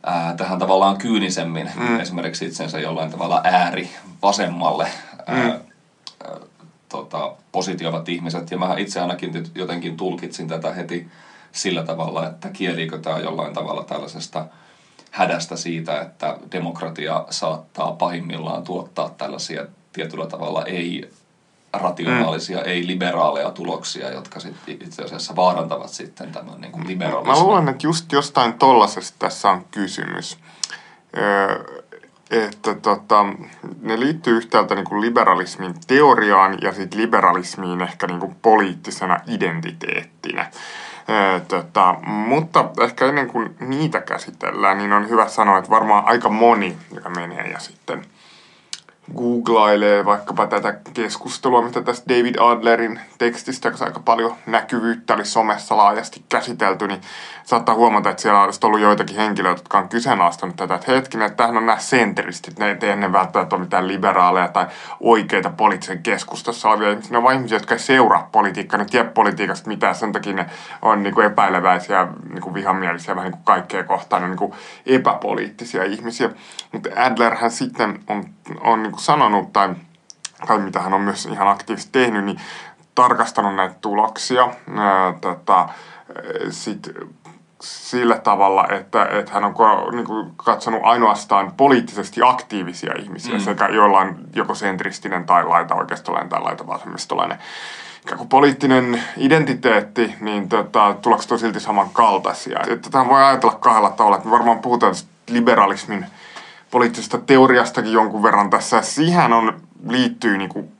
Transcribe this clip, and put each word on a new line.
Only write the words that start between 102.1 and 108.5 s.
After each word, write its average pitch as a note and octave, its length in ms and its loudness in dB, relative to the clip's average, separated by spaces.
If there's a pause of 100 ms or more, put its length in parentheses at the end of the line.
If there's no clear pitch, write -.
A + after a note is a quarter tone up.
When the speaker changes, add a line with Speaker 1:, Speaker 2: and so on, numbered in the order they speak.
Speaker 2:
Että - 220 -4
tähän C3 180 2
voi C3+ 160 8
ajatella B2+ 360 4
kahdella A2 300 6
tavalla, G#2 260 4
että A2 120 -4
me A2 40 2
varmaan A#2 260 4
puhutaan A#2+ 340 2
tästä - 160 -10 (200)
liberalismin G#2 800 2 (640)
poliittisesta A#2+ 480 0
teoriastakin B2 720 4
jonkun G#2+ 300 2
verran G#2 280 4